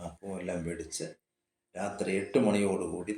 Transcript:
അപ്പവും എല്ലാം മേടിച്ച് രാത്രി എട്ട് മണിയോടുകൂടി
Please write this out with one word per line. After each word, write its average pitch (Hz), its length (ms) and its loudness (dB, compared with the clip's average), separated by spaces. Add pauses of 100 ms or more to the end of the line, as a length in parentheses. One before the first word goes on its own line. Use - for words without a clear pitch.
അപ്പവും 90 400 -8
എല്ലാം 90 240 -4
മേടിച്ച് 82 420 -6 (680)
രാത്രി 95 380 -2
എട്ട് 98 260 4
മണിയോടുകൂടി 98 800 2